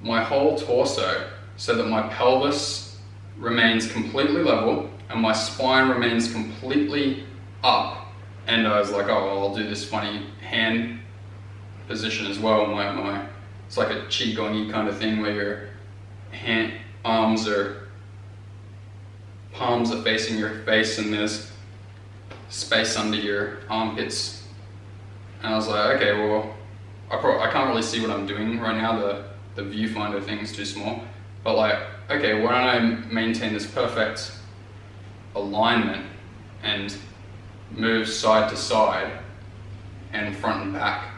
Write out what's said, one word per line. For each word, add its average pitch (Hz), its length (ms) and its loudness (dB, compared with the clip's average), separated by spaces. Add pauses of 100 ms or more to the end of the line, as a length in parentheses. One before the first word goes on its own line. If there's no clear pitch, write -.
my 113 200 2
whole 143 340 4
torso - 720 2 (280)
so - 180 0
that 110 140 2
my 110 200 4
pelvis - 880 2 (380)
remains 113 540 4
completely 135 520 2
level 110 480 4 (180)
and 113 120 -2
my 110 120 4
spine 131 560 4
remains 117 440 2
completely 135 920 0 (400)
up?" - 420 4 (400)
And 113 200 4
I 104 120 4
was 101 120 2
like, 101 180 2
"Oh, 101 180 4
well, 98 140 0
I'll 101 140 2
do 104 140 -2
this 101 160 -4
funny 104 420 -4 (140)
hand 117 600 0 (880)
position 107 380 -2
as 101 120 -4
well." 107 280 6
My, 101 260 0
my, 98 340 -2 (400)
it's - 100 -6
like 110 140 2
a 107 120 -4
qigong-y 107 720 -2
kind 107 160 0
of 101 80 -2
thing 107 240 0
where 104 120 0
your 104 280 -2 (680)
hand, 113 420 0 (320)
arms 110 440 4
are, 101 400 0 (1600)
palms 120 400 2
are 113 100 -2
facing 110 360 2
your 107 260 -2
face 110 340 4
and 104 140 0
there's 107 380 -2 (960)
space - 480 0
under 107 200 0
your 101 420 -2 (100)
armpits. 110 760 -2 (1000)
And 113 100 0
I 107 40 4
was 110 120 2
like, 104 280 4
"Okay, 104 160 4
well, 107 420 2 (560)
I 113 60 0
pro-, - 240 6
I - 100 4
can't 135 180 4
really 113 140 2
see 117 180 -2
what 107 100 0
I'm 98 160 -2
doing 107 320 0
right 110 180 0
now. 110 220 2
The, 101 260 0 (320)
the 104 60 -4
viewfinder 104 600 -2
thing's 104 300 -4
too 101 120 -6
small." 107 380 -4 (400)
But, 113 140 4
like, 107 220 6 (320)
"Okay, 117 320 2
why 120 100 4
don't 127 160 6
I 117 440 2
maintain 113 400 0
this 104 140 -4
perfect - 640 -2 (1040)
alignment 104 720 2 (560)
and 104 320 -2 (760)
move 113 360 2
side 107 420 6
to - 60 -4
side - 540 4 (1040)
and 104 240 -4
front 107 260 -2
and 98 100 -4
back?" 98 460 -2